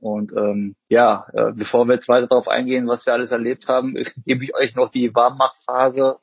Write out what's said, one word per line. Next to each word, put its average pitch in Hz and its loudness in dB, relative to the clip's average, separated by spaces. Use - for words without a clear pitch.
Und, 107 -6
ähm, 104 -4
ja, 113 4
äh, 110 0
bevor 120 0
wir 123 4
jetzt 123 -4
weiter 123 4
darauf 123 2
eingehen, 127 -2
was 117 -2
wir 123 2
alles 120 -2
erlebt 120 -4
haben, 131 -2
<laughs> - -10
gebe 127 -2
ich 135 -10
euch 135 -2
noch 127 0
die 123 -2
Warmmachtphase, 131 0